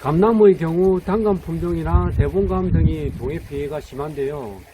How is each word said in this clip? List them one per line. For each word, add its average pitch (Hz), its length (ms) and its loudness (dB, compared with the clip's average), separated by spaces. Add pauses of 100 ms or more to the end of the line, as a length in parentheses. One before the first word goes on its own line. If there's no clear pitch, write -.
감나무의 202 560 4
경우 175 420 2
단감 202 380 0
품종이나 170 800 -2
대봉감 185 560 0
등이 160 460 0
동해 135 200 -6
피해가 147 420 -8
심한데요. 139 760 -8 (180)